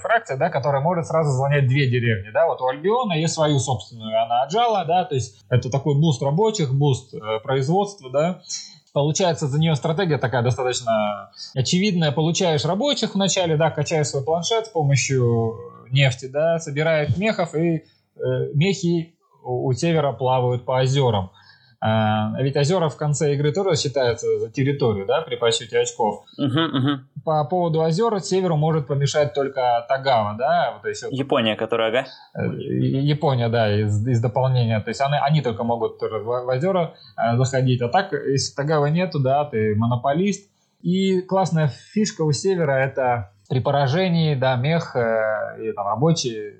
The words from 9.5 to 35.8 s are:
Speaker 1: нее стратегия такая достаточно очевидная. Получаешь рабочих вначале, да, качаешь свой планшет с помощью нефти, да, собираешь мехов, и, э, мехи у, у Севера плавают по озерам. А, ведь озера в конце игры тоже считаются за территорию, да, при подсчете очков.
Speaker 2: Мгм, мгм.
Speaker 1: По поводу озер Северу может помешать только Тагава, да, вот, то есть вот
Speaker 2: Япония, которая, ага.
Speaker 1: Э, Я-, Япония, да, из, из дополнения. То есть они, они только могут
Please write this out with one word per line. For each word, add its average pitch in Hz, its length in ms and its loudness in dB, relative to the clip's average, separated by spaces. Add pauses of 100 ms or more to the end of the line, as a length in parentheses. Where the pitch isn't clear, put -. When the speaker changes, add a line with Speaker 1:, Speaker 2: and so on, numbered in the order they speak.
Speaker 1:
нее 160 160 4
стратегия 160 420 0
такая 120 240 0
достаточно 113 880 0 (240)
очевидная. 175 580 0
Получаешь 160 540 0
рабочих 220 480 -2
вначале, 180 440 0
да, 160 120 2
качаешь 151 380 -2
свой 135 160 -4
планшет 175 420 -2
с - 40 -18
помощью 123 840 2 (380)
нефти, 135 340 2
да, 156 320 0
собираешь 151 580 0
мехов, 196 380 -2
и, 165 300 0 (320)
э, - 40 -20 (360)
мехи 170 600 0 (280)
у, 127 240 -4
у 127 60 0
Севера 151 400 0
плавают 123 520 0
по 127 140 0
озерам. 127 500 2 (500)
А, 110 520 0 (100)
ведь 139 160 0
озера 156 320 2
в - 80 -8
конце 147 380 0
игры 147 180 0
тоже 190 220 0
считаются 117 640 0
за 110 100 -4
территорию, 127 560 0
да, 147 160 0
при 123 140 -6
подсчете 117 440 0
очков. 113 440 -2 (160)
Speaker 2:
Мгм, 143 240 0 (120)
мгм. 135 320 -2 (160)
Speaker 1:
По 156 220 0
поводу 165 380 0
озер 196 360 0
Северу 185 380 0
может 156 300 0
помешать 143 480 0
только 127 520 0
Тагава, 123 520 2
да, 147 340 2
вот, 104 80 -14
то 110 80 -4
есть 104 140 -8
вот 120 100 -6
Speaker 2:
Япония, 127 420 0
которая, 113 340 0
ага. 127 180 0 (280)
Speaker 1:
Э, 113 120 -4 (100)
Я-, 131 440 -2
Япония, 143 480 0
да, 113 300 2
из, 107 280 0
из 123 120 2
дополнения. 123 600 2
То 117 100 -6
есть 113 120 -4
они, 143 200 0
они 147 200 4
только 117 220 -2
могут 113 360 -2